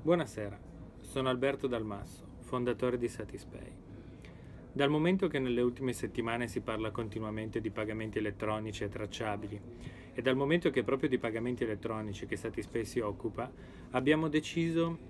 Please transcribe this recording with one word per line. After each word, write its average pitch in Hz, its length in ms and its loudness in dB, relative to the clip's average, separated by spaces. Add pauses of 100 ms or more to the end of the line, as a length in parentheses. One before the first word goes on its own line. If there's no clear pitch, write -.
Buonasera, 123 560 2 (420)
sono 131 280 0
Alberto 135 380 2
Dalmasso, 107 580 -4 (140)
fondatore 123 580 2
di 120 100 0
Satispay. - 640 -8 (1000)
Dal 143 180 4
momento 170 380 6
che 147 100 2
nelle 123 240 4
ultime 123 320 2
settimane 117 540 0
si 107 140 -2
parla 110 280 0
continuamente 110 720 -2
di 110 80 -2
pagamenti 110 480 -2
elettronici 107 680 0
e 104 60 -2
tracciabili, 104 720 -4 (500)
e - 120 -4
dal 131 120 6
momento 151 360 4
che 131 80 4
è 113 40 2
proprio 131 240 2
di 127 120 4
pagamenti 117 460 0
elettronici 107 600 -2
che 107 100 -2
Satispay 110 480 -2
si 104 160 0
occupa, 110 520 -2 (400)
abbiamo 151 360 6
deciso 165 720 2 (120)